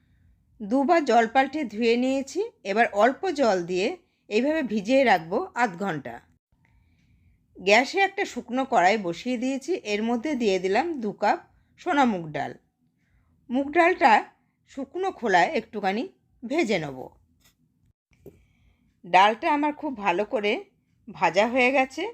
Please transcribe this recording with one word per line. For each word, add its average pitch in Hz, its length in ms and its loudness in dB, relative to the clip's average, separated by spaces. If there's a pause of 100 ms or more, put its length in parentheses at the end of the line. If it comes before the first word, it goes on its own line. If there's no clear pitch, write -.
(600)
দুবার 269 440 2
জল 233 300 4
পাল্টে 277 300 0
ধুয়ে 226 320 0
নিয়েছি। 269 440 -2 (240)
এবার 208 300 2
অল্প 240 280 2 (100)
জল 233 340 2
দিয়ে 180 220 -2 (420)
এইভাবে 285 320 0
ভিজিয়ে 220 420 2
রাখবো 185 340 0 (160)
আধ 233 240 -2
ঘন্টা। 147 360 -6 (1400)
গ্যাসে 226 440 2
একটা 381 240 0
শুকনো 247 400 -6
কড়াই 202 340 4
বসিয়ে 196 380 -6
দিয়েছি। 262 360 -4 (120)
এর 208 180 -4
মধ্যে 240 320 -2
দিয়ে 214 240 0
দিলাম 196 280 0 (140)
দু 208 120 -6
কাপ 233 260 0 (420)
সোনা 294 260 2
মুগ 180 240 -2
ডাল। 131 220 -8 (1000)
মুগ 277 220 -2
ডালটা 339 400 4 (580)
শুকনো 349 420 -8
খোলায় 196 460 2
একটুখানি 208 460 -4 (380)
ভেজে 226 360 -2
নেব। 143 200 -8 (2000)
ডালটা 202 500 4
আমার 294 200 -2
খুব 294 220 -8
ভালো 202 280 0
করে 208 280 -2 (560)
ভাজা 185 400 2
হয়ে 254 240 2
গেছে। 269 300 0 (120)